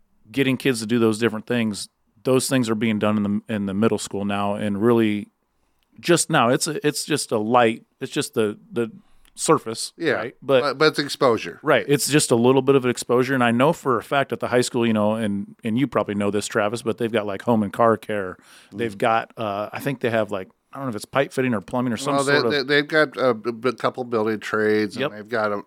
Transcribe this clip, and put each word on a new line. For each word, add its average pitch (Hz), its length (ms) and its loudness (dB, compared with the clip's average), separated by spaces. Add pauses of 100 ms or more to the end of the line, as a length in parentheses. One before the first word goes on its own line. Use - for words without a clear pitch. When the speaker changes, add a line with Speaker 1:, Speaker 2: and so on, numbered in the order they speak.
(320)
Speaker 1:
getting 131 260 0
kids 131 220 0
to 113 60 -6
do 117 140 2
those 110 200 2
different 110 260 0
things, 110 440 -2 (340)
those 131 240 2
things 127 220 0
are 113 60 2
being 110 240 0
done 107 180 2
in 104 60 0 (240)
the, 113 80 -6
in 101 100 -4
the 98 80 -4
middle 107 240 2
school 101 280 -6
now, 101 300 -2
and 104 260 -4
really 110 480 2 (680)
just 160 300 2
now, 135 200 4
it's 147 180 0
a, 151 180 -6
it's 147 200 -2
just - 260 -4
a 120 60 0
light, 117 460 2 (160)
it's 127 120 -10
just - 220 -6
the, 110 240 -2 (140)
the 117 200 -4 (440)
surface, - 640 -2
Speaker 2:
Yeah, 165 160 -2
Speaker 1:
right? 110 280 -6
But 131 200 4
Speaker 2:
but, 135 160 -2
but 151 80 4
it's 151 140 2
exposure. 123 640 -2
Speaker 1:
Right, 127 260 2
it's 143 200 2
just 143 240 2
a 131 40 6
little 127 260 6
bit 139 140 4
of 127 100 2
exposure, 123 480 0
and 127 100 2
I 117 80 4
know 131 220 4
for 131 240 -2
a 98 60 -4
fact 139 280 -2
at 117 80 -6
the 120 80 -6
high 123 140 4
school, 120 260 0
you 113 60 2
know, 107 220 2
and, 104 480 -4
and 113 140 -2
you 131 100 0
probably 104 280 -2
know 101 160 0
this, 101 160 -2
Travis, 110 340 0
but 113 160 -4
they've 117 140 -4
got, 107 140 0
like, 98 180 -8
home 117 200 2
and 98 100 -4
car 113 240 4
care. 98 400 -6 (340)
They've 110 240 -6
Speaker 2:
Mm. - 40 -18
Speaker 1:
got, 113 380 0
uh, 104 360 -6
I 113 60 -10
think 131 200 -6
they 123 100 -2
have, 110 220 0
like, 95 180 -8 (220)
I - 60 -16
don't 139 80 -10
know 131 40 -6
if 107 60 -8
it's 104 100 -10
pipe 139 260 0
fitting 127 220 0
or 101 80 -2
plumbing 123 320 -4
or 104 40 -6
some 139 180 -2
Speaker 2:
Well, 139 80 2
they, 139 160 2
Speaker 1:
sort 135 80 -2
of 113 40 0
Speaker 2:
they, 143 120 -2
they've 143 240 0
got 151 280 0
a 123 200 0
b-, 110 160 -6
b-, 117 220 -4
couple 127 320 -4
building 110 340 -2
trades, 107 560 0
and 123 60 -6
Speaker 1:
Yep. 139 100 -4
Speaker 2:
they've 104 180 -16
got 110 220 -2
a 101 160 -4